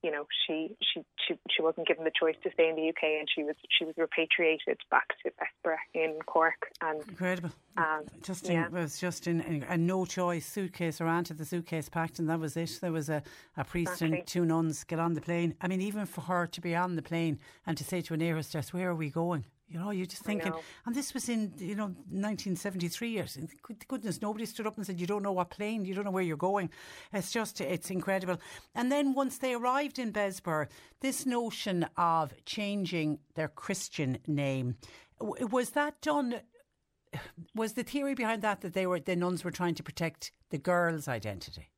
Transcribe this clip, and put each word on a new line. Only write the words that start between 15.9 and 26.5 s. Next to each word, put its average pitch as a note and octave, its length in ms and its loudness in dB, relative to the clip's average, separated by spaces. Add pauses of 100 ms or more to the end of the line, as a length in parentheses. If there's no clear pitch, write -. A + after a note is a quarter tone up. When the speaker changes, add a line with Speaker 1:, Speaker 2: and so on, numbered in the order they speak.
Speaker 2:
for - 160 -8
her F3 260 2
to - 120 -8
be E3+ 160 -2
on F3 220 2
the D3+ 60 -2
plane E3 360 0 (260)
and E3 120 0
to C#3 80 -6
say F3+ 160 -2
to - 120 -4
an D#3 80 0
air E3 140 2
hostess, D#3 380 -4
"Where F3+ 160 0
are F3 60 0
we D#3+ 140 -2
going?" E3 360 0 (220)
You E3 120 -8
know, G3+ 120 -2
you F#3 140 0
just - 180 -12
Speaker 1:
I - 20 -8
Speaker 2:
thinking, G3+ 260 0
Speaker 1:
know. D#3+ 80 -4 (260)
Speaker 2:
and A#3+ 80 -2
this C#4 200 -2
was B3 160 -4
in, G#3+ 280 0
you F3+ 180 -4
know, G3+ 200 -2 (140)
nineteen G3 480 -2
seventy-three F#3+ 500 -2
years. G#3+ 300 -2
And E3 120 -8 (120)
good, - 260 -16
goodness, B3 340 -4
nobody G#3+ 240 -2
stood G#3+ 220 -4
up G#3+ 80 -4
and G3+ 100 -6
said, F3+ 140 -4
"You F3 80 0
don't G3+ 160 2
know G3+ 80 2
what F3+ 180 2
plane, G#3 360 -2
you F#3 100 -2
don't G3+ 80 -2
know G3+ 80 0
where F#3 120 2
you're E3 120 2
going." F3+ 340 2 (440)